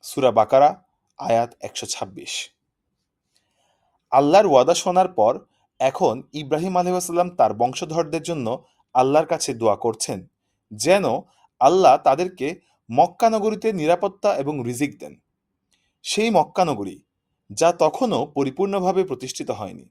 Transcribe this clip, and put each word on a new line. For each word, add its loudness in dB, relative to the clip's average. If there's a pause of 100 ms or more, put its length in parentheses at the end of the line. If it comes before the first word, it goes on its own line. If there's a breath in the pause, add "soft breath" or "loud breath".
সূরা 0
বাকারা, 4 (340)
আয়াত -2
একশো -12
ছাব্বিশ। -12 (1600)
আল্লাহর 6
ওয়াদা 4
শোনার 0
পর 0 (400)
এখন -2 (100)
ইব্রাহিম -4
আলাইহিস -2
সালাম -2
তার 2
বংশধরদের -4
জন্য -6 (300)
আল্লাহর 2
কাছে -6
দোয়া 0
করছেন, -6 (440)
যেন 0 (540)
আল্লাহ 6
তাদেরকে -2 (320)
মক্কা 2
নগরীতে -2
নিরাপত্তা -2
এবং -6
রিজিক -6
দেন, -20 (840)
সেই -2
মক্কা 2
নগরী -6 (520)
যা 2
তখনও 0
পরিপূর্ণভাবে -2
প্রতিষ্ঠিত -8
হয়নি। -10